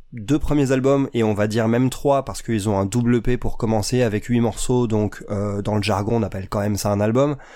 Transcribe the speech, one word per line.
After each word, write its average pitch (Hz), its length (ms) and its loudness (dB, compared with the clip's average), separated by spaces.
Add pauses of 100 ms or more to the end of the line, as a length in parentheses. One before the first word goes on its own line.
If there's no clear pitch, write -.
(120)
deux 120 260 -2
premiers 143 320 2
albums, 135 420 2
et 117 120 2
on 107 100 2
va 104 140 0
dire 110 180 0
même 120 240 2
trois, 139 340 0
parce - 160 -10
qu'ils 110 280 -2
ont 98 100 2
un 98 80 0
double 120 340 2
P 123 160 0
pour - 220 -2
commencer 113 460 0
avec 104 220 -2
huit 120 120 2
morceaux, 120 480 0
donc, 107 420 -2
euh, 101 340 -4
dans 104 120 -2
le 104 80 0
jargon, 104 360 0
on 110 40 0
appelle 95 260 -6
quand 104 120 -4
même 104 160 0
ça 104 160 -2
un 101 80 0
album. 131 340 2 (220)